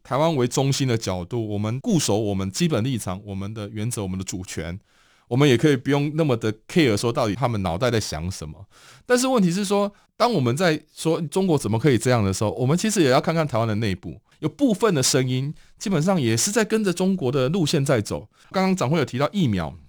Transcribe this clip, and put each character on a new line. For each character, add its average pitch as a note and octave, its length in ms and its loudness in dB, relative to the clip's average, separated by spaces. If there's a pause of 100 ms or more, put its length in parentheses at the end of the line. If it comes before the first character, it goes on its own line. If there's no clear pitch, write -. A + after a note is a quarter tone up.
台 B2+ 140 -4
湾 D#3+ 180 2
为 B2 100 2
中 C3+ 260 0
心 C3+ 140 -2
的 A#2+ 120 2
角 F#2 260 -4
度， A2 240 -6
我 G#2 100 -4
们 A2 220 -4
固 G3+ 180 2
守 G#2+ 220 2
我 G2+ 140 0
们 F#2+ 180 -2
基 F3 160 0
本 A2+ 160 0
立 C3 140 -2
场、 G2 260 -8
我 G2+ 100 -12
们 G2 200 -8
的 G#2+ 160 -10
原 G#2+ 200 -6
则、 A#2 140 -4
我 F#2+ 40 -4
们 F#2 120 -4
的 F#2 60 -8
主 F#2 180 -8
权， E2+ 340 -8 (520)
我 A#2+ 80 0
们 D3 100 6
也 B2+ 80 6
可 D3+ 140 4
以 C#3 80 4
不 C3 120 -6
用 C#3+ 260 0
那 D#3+ 100 0
么 B2+ 100 2
的 A2 180 -2 (140)
care C3 300 4
说 A#2 120 -2
到 A#2 200 0
底 G2+ 40 0
他 B2 140 -2
们 G#2+ 160 -2
脑 F2 140 -2
袋 B2+ 120 0
在 A2+ 120 2
想 D#2+ 280 -6
什 D#2+ 160 -10
么。 D#2 200 -16 (400)
但 B3 120 4
是 B3+ 100 0
问 C4 140 4
题 F3+ 80 4
是 F#3+ 140 -2
说， G3+ 260 0 (280)
当 A#3 160 2
我 D3+ 80 2
们 A#2+ 160 2
在 E3+ 200 2 (160)
说 D#3+ 280 0
中 F#3+ 260 -2
国 D#3 100 4
怎 A2 140 -4
么 A2+ 80 0
可 D3+ 100 4
以 B2 80 6
这 B2+ 140 0
样 A#2+ 100 2
的 F#2+ 120 2
时 A2 100 -4
候， G#2 80 0
我 A#2 140 -2
们 D3+ 120 2
其 A3 120 -2
实 G3+ 120 2
也 C#3 80 4
要 C3+ 120 4
看 D#3+ 120 -2
看 D#3+ 140 0
台 A#2 100 -4
湾 A2+ 80 0
的 A2 100 -2
内 G2+ 200 -2
部， D#2 240 -12 (200)
有 D#3 100 -4
部 C4+ 240 2
分 G#3 200 2
的 C3+ 80 2
声 C3 260 2
音 B2+ 260 -4 (260)
基 A3 100 -6
本 E3 120 2
上 F#3 200 2
也 A2+ 140 2
是 G3+ 160 0
在 A3 120 2
跟 A3 200 0
着 F#3 100 0
中 F#3 220 0
国 C3 160 -2
的 C3 180 0
路 F3+ 160 0
线 C#3+ 180 0
在 C#3 160 2
走。 - 280 -6 (240)
刚 F#3+ 120 0
刚 F#3+ 120 2
展 C3 140 0
会 E3 100 2
有 C#3 40 2
提 A#2+ 140 -4
到 C#3 140 0
疫 F#3+ 160 2
苗， F2 260 -2 (160)